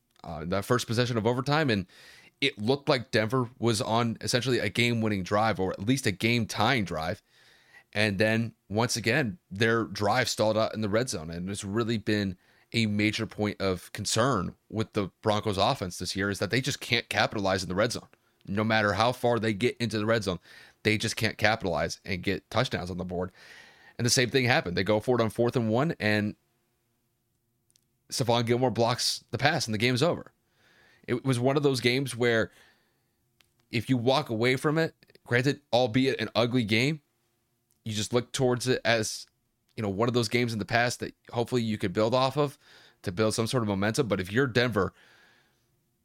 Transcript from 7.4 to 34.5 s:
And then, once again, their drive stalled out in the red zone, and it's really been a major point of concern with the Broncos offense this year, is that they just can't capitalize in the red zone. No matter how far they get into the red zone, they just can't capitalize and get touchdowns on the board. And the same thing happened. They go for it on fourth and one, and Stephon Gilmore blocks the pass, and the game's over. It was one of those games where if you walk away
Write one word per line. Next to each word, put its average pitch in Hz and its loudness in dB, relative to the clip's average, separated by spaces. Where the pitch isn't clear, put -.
And 104 0
then, 110 0
once 113 0
again, 113 0
their 113 2
drive 101 0
stalled 107 0
out 110 0
in 107 -6
the 107 -2
red 117 0
zone, 82 -8
and 87 -6
it's 101 -8
really 110 -2
been 104 0
a 113 2
major 104 0
point 104 -4
of 92 -2
concern 110 0
with 104 -4
the 98 -2
Broncos 104 0
offense 98 0
this - -6
year, 98 0
is 98 -4
that 98 -2
they 117 0
just 131 -4
can't - -2
capitalize 98 0
in 87 -8
the 90 -4
red 113 0
zone. - -10
No 104 -2
matter 107 2
how 110 2
far 120 0
they 110 0
get 110 -2
into 113 -2
the 104 -2
red 113 0
zone, 92 -2
they 107 2
just 107 -2
can't 110 -2
capitalize 92 0
and 90 -6
get 95 -4
touchdowns 98 -4
on 87 -8
the 90 -6
board. 90 -6
And 117 -2
the 123 2
same 120 2
thing 131 2
happened. 117 0
They 98 0
go 107 2
for 123 0
it 117 2
on 110 2
fourth 117 0
and 117 0
one, 131 0
and 107 0
Stephon 117 0
Gilmore 120 2
blocks 117 0
the 117 -4
pass, 143 0
and 110 -6
the 110 -2
game's 120 2
over. 156 -2
It 120 -2
was 131 2
one 135 2
of 147 -2
those 135 4
games 123 0
where 117 2
if - -2
you 131 4
walk 131 2
away 120 2